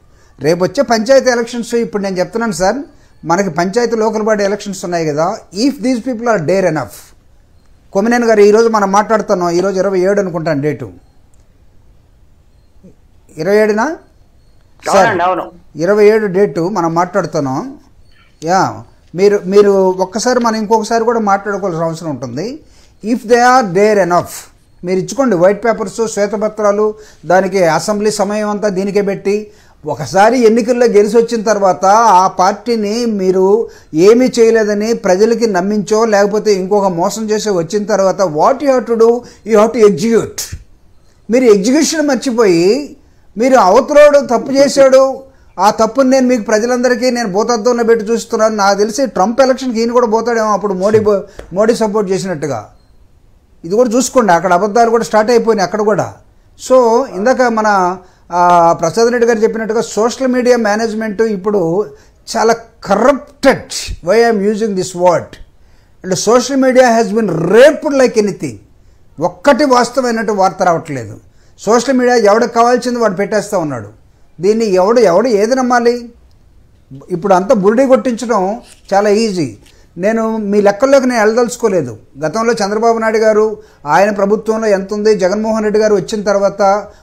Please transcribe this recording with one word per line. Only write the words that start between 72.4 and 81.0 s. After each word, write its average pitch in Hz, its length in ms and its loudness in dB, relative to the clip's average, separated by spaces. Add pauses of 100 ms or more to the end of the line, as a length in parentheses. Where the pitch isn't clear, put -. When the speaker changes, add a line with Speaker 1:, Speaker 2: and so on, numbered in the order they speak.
Speaker 1:
కావాల్సింది 240 460 0
వాడు 214 140 0
పెట్టేస్తా 202 440 -4
ఉన్నాడు. 127 400 -8 (440)
దీన్ని 226 240 0
ఎవడు, 196 340 2
ఎవడు 202 280 2
ఏది 220 280 0
నమ్మాలి? 240 580 0 (960)
ఇప్పుడు 180 240 -2
అంతా 196 220 2
బురిడి 226 320 2
కొట్టించడం 226 760 -2 (320)
చాలా 208 160 2
ఈజీ. 185 480 -2 (400)
నేను 220 400 -2
మీ 208 240 0
లెక్కల్లోకి 262 440 2